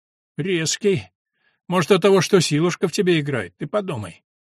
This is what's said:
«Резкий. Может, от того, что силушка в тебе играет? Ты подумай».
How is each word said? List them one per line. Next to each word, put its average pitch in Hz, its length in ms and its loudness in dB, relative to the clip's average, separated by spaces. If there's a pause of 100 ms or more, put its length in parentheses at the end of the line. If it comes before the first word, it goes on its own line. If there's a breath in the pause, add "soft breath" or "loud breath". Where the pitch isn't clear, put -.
(380)
«Резкий. 165 720 -2 (580)
Может, 175 240 0
от 185 100 4
того, 196 200 4
что - 180 4
силушка 165 480 0
в 156 40 -2
тебе 180 280 2
играет? 127 380 -6
Ты 156 100 -10
подумай». 147 560 -8 (180)